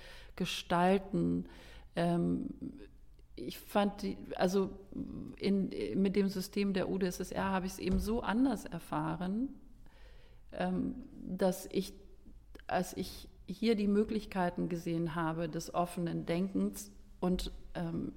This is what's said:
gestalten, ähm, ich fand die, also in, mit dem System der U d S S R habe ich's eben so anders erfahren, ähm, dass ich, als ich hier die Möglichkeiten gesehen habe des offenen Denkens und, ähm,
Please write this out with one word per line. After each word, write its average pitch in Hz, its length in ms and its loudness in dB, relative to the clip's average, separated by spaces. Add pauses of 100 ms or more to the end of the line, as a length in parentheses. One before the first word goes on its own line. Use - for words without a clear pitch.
(360)
gestalten, 180 1120 4 (500)
ähm, 170 540 2 (840)
ich - 240 -8
fand 208 420 2
die, 196 160 -4 (180)
also 190 360 4 (680)
in, 196 320 4 (260)
mit 190 200 4
dem 196 120 6
System 196 460 0
der 185 160 2
U 190 80 0
d 190 100 2
S 180 120 -2
S 185 120 -6
R 190 140 0
habe 190 200 0
ich's 190 140 -6
eben 190 200 4
so 208 220 2
anders 233 440 4
erfahren, 170 840 -2 (1000)
ähm, 185 440 -2 (280)
dass 185 480 0
ich, - 220 -2 (760)
als - 300 -2
ich - 320 -8 (180)
hier 220 280 2
die 202 120 2
Möglichkeiten 196 800 2
gesehen 170 460 0
habe 165 340 0
des 165 240 -6
offenen 170 520 0
Denkens 190 640 0 (280)
und, 180 320 2 (240)
ähm, 165 420 -2